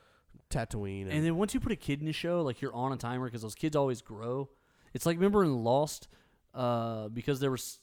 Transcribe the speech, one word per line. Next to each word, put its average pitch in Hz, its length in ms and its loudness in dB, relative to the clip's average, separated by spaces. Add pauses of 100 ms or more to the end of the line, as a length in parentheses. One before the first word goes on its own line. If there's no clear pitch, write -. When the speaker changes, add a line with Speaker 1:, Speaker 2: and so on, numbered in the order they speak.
(500)
Speaker 1:
Tatooine? 101 520 -4
And 95 100 -4
Speaker 2:
And 151 120 2
then 165 120 2
once 202 180 0
you 262 60 0
put - 120 -2
a 185 40 -2
kid 143 240 -4
in 156 60 -4
the 156 60 -2
show, 175 300 0
like, 131 180 -2
you're 127 140 -4
on 127 180 -2
a 127 40 -4
timer 123 340 -4
'cause 110 120 -8
those 110 120 -8
kids 156 220 0
always 135 260 2
grow. 120 480 -6 (420)
It's - 140 -2
like, 170 100 2
remember 202 280 6
in 131 200 2
Lost, 139 440 2 (440)
uh, 117 560 -2
because 120 320 -2
there 139 100 2
was - 320 -6